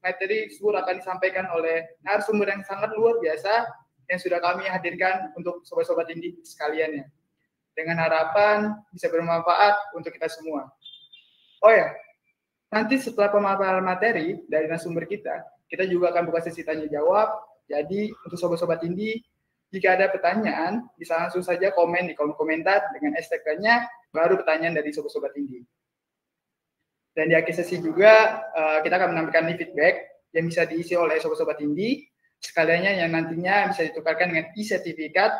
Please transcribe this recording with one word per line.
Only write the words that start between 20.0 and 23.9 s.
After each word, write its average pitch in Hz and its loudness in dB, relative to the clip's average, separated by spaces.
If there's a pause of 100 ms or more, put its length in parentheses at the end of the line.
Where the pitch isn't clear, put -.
pertanyaan, 185 -2 (160)
bisa 165 -4
langsung 175 -2
saja 180 0
komen 170 2
di - -10
kolom 147 -4
komentar 165 0
dengan 151 -4
hashtag-nya, 170 0 (240)